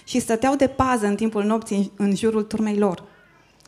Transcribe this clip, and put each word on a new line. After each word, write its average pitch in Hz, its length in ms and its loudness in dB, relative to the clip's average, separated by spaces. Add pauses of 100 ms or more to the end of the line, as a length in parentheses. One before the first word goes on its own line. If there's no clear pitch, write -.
și - 160 -2
stăteau 240 360 0
de 277 100 4
pază 254 400 0
în 202 100 0
timpul 214 280 -2
nopții 208 520 0
în, 202 100 0
în 196 100 2
jurul 220 260 0
turmei 214 360 -2
lor. 196 260 0 (640)